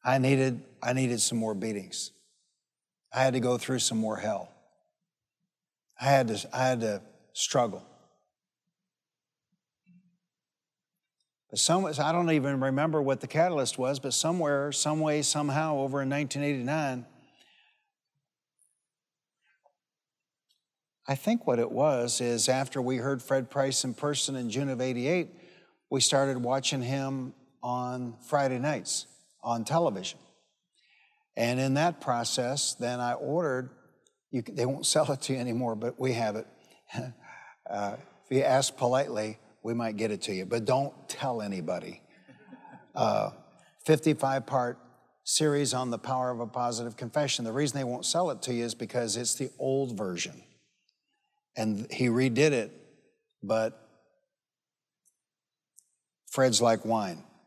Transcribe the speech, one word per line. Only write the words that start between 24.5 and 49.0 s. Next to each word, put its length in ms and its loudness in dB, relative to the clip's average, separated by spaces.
June 180 -2
of 120 -4
eighty-eight, 480 0
we 100 2
started 380 2
watching 440 0
him 520 -4
on 540 -4
Friday 320 2
nights, 480 -4
on 200 -2
television. 540 0
And 240 2
in 140 2
that 260 2
process, 760 -2
then 240 -4
I 140 0
ordered, 580 -2
you 140 -2
c-, 80 -12
they 140 -2
won't 200 -4
<laughs> 80 2
sell 180 2
it 100 -4
to 120 -2
you 40 -4
anymore, 380 -2
but 240 -6
we 140 0
have 220 -2
it. 100 -8
<laughs> 180 -8
Uh, 300 -4
if 80 0
you 60 6
ask 340 4
politely, 600 0
we 100 -4
might 240 -2
get 140 0
it 100 -4
to 140 -4
you, 100 -4
but 220 -2
don't 260 2
tell 320 -4
anybody. 600 -6
Uh, 360 2
fifty-five 580 4
part 340 -2
series 480 2
on 180 -2
the 60 -2
power 340 -2
of 100 -6
a 60 -4
positive 480 -4
confession. 520 -2
The 60 -4
reason 260 -2
they 60 -2
won't 200 -6
sell 260 0
it 120 -6
to 100 -4
you 140 -2
is 80 -6
because 420 -4